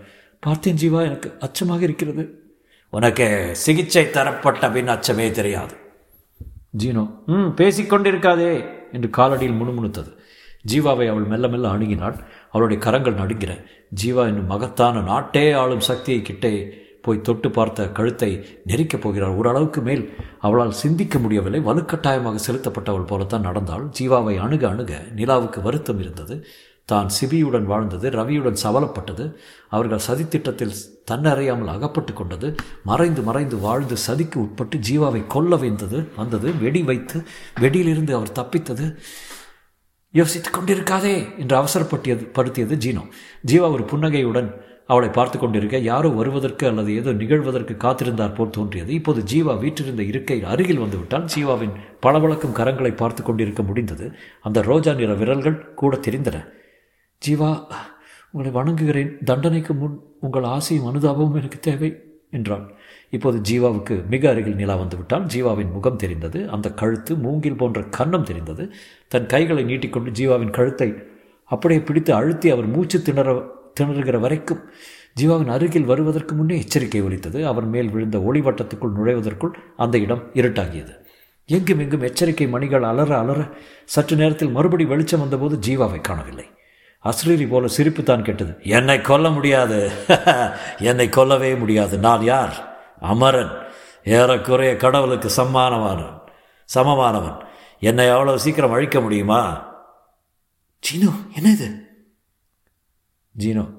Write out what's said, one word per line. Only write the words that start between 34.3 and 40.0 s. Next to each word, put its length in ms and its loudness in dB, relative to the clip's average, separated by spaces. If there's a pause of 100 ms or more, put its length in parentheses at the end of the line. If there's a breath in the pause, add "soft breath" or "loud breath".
உட்பட்டு 420 -4
ஜீவாவை 480 0
கொல்ல 300 2
வைந்தது, 500 -2 (100)
வந்தது, 440 -2
வெடி 220 0
வைத்து 400 -4 (380 loud breath)
வெடியிலிருந்து 520 2
அவர் 200 -2
தப்பித்தது. 640 -4 (1120 loud breath)